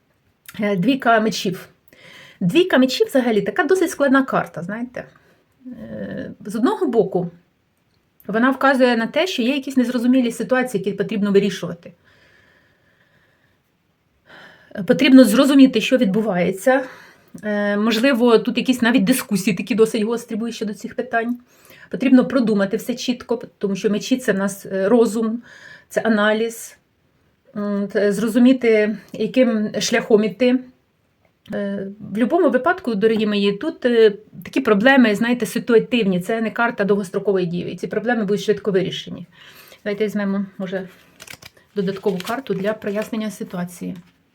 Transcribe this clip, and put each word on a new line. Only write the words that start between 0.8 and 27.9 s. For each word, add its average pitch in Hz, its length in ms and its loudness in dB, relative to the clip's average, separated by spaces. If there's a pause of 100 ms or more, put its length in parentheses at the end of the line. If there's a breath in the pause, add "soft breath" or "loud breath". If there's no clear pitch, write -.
мечів. - 480 -4 (720 loud breath)
Двійка 285 380 2
мечів 262 280 2
взагалі 233 360 0
така 208 220 -2
досить 370 260 2
складна 269 320 2
карта, 170 400 -4
знаєте. 226 420 -10 (600 soft breath)
Е, 220 640 -12 (160)
з 208 100 -8
одного 370 300 0
боку, 185 440 0 (960)
вона 233 240 2
вказує 262 460 2
на 226 100 -2
те, 311 200 -2
що 320 160 -4
є 254 120 0
якісь 277 220 -6
незрозумілі 247 560 2
ситуації, 202 520 -2
які 196 120 -4
потрібно 202 360 -2
вирішувати. 190 600 -2 (3000 loud breath)
Потрібно 262 380 8
зрозуміти, 262 560 6
що 254 160 2
відбувається. 208 880 0 (600 loud breath)
Е, 208 320 -2
можливо, 226 640 2
тут 240 180 -2
якісь 247 260 0
навіть 233 220 4
дискусії 180 520 0
такі 214 180 -6
досить 220 280 2
гострі 226 340 -6
були 226 160 -6
щодо 214 220 -8
цих - 200 -14
питань. 240 440 -4 (520 soft breath)
Потрібно 254 340 4
продумати 214 520 0
все - 180 -8
чітко, 240 480 -6 (160)
тому 196 180 -4
що 196 140 -4
мечі — 208 280 -2
це 233 140 -2
в 190 40 -2
нас, 196 300 -6
е, 190 220 -4
розум, 226 540 0 (460 loud breath)
це - 120 -4
аналіз. 214 760 -2 (800)
М, 202 320 -4
те-, 202 240 0